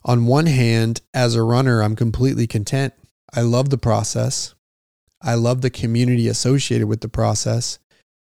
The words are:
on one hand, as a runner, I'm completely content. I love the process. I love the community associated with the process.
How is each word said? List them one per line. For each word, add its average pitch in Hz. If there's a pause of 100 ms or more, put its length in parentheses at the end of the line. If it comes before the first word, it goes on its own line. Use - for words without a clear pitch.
on 120
one 147
hand, 117 (140)
as 123
a 117
runner, 120
I'm 107
completely 117
content. 131 (400)
I 120
love 120
the 131
process. 113 (720)
I 117
love 120
the 131
community 120
associated 117
with 113
the 113
process. 113 (480)